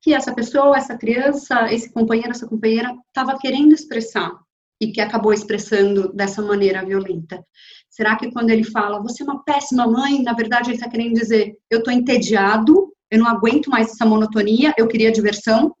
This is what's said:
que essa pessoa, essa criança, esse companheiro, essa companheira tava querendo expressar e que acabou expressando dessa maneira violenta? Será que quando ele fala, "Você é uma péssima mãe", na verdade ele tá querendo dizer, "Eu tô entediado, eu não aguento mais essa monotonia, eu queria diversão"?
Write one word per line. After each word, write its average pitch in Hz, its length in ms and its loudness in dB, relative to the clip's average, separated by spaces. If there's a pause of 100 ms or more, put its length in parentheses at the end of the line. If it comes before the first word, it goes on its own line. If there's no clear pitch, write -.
que 311 100 2
essa 262 220 -2
pessoa, 277 420 2
essa 247 200 -4
criança, 247 760 -2
esse 226 200 -6
companheiro, 226 380 0
essa 233 180 -10
companheira 226 480 -2 (160)
tava 262 260 -4
querendo 269 340 4
expressar 226 600 -2 (480)
e 220 100 -2
que 220 100 -6
acabou 214 320 2
expressando 202 800 0
dessa 196 300 -4
maneira 196 420 0
violenta? 190 600 -6 (440)
Será 220 280 -2
que 247 160 -8
quando 233 180 0
ele 220 140 4
fala, 208 380 -4
"Você 240 200 -10
é 277 40 -8
uma 277 180 -8
péssima 285 420 0
mãe", 269 360 0
na 233 100 -2
verdade 233 380 -2
ele 226 100 -6
tá 240 80 -10
querendo 233 260 -4
dizer, 220 420 0 (140)
"Eu 226 120 0
tô 247 100 -4
entediado, 240 1000 2 (180)
eu 220 100 4
não 233 80 4
aguento 233 420 0
mais 220 220 0
essa - 120 -4
monotonia, 220 720 2
eu 226 120 4
queria 226 240 2
diversão"? 220 680 2